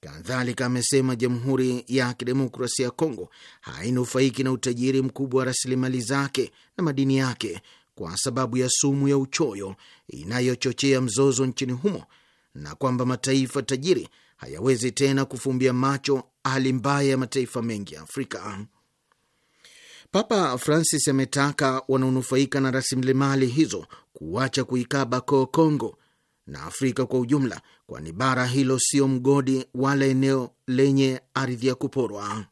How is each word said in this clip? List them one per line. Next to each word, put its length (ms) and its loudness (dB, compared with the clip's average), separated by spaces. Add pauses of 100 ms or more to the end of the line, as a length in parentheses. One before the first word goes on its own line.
Kadhalika 640 -4
amesema 500 2
Jamhuri 720 0
ya 260 0
Kidemokrasia 680 -2
ya 60 -2
Kongo 400 -4 (300)
hainufaiki 840 0
na 80 0
utajiri 500 0
mkubwa 360 -2
wa 60 2
rasilimali 560 -2
zake 520 -2 (240)
na 80 -2
madini 320 2
yake 460 -2 (320)
kwa 220 -10
sababu 400 -4
ya 140 0
sumu 380 2
ya 100 4
uchoyo 580 -4 (320)
inayochochea 920 0
mzozo 460 2
nchini 260 -4
humo, 320 -2 (500)
na 200 -14
kwamba 320 0
mataifa 560 0
tajiri 460 0 (280)
hayawezi 560 0
tena 320 2
kufumbia 480 0
macho 500 0 (220)
hali 280 0
mbaya 380 2
ya 80 2
mataifa 440 -4
mengi 320 -6
ya 80 -18
Afrika. 640 -10 (1400)
Papa 480 2
Francis 500 2
ametaka 800 0
wanaonufaika 720 2
na 100 2
rasilimali 760 2
hizo 400 0 (260)
kuacha 520 -2
kuikaba 560 -2
koo 260 2
Kongo 520 2 (480)
na 160 -14
Afrika 440 -2
kwa 140 0
ujumla, 400 0 (260)
kwani 260 -12
bara 340 0
hilo 320 2
sio 300 2
mgodi 560 2 (100)
wala 320 2
eneo 440 2 (160)
lenye 540 4 (140)
ardhi 320 -2
ya 80 2
kuporwa. 760 -4